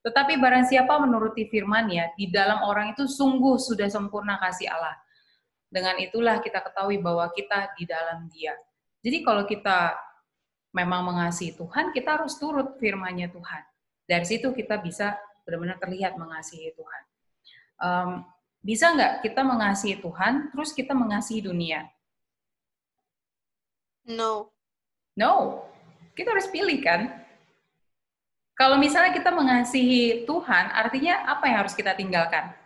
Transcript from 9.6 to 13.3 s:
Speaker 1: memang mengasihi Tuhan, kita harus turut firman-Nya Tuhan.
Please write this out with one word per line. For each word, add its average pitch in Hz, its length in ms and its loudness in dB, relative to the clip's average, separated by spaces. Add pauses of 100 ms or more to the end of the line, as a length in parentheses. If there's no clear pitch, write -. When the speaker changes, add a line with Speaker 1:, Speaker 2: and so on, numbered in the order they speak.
Speaker 1:
memang 180 320 0
mengasihi 175 480 -2
Tuhan, 294 400 -4
kita 302 240 -2
harus 311 240 -4
turut 285 400 -4
firman-Nya 185 480 -4
Tuhan. 170 340 -14 (440)